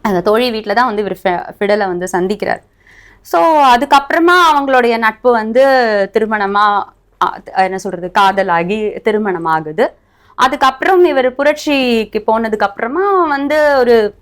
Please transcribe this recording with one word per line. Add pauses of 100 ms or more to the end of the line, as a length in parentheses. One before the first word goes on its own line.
அந்த
தோழி
வீட்ல
தான்
வந்து
இவர்
ஃபெ-,
ஃபிடலை
வந்து
சந்திக்கிறார். (600)
So, (220)
அதுக்கப்புறமா (180)
அவங்களுடைய
நட்பு
வந்து (500)
திருமணமா, (380)
ஆ, (180)
என்ன
சொல்றது,
காதலாகி (160)
திருமணமாகுது. (480)
அதுக்கப்புறம்
இவர்
புரட்சிக்கு
போனதுக்கு
அப்புறமா
வந்து
ஒரு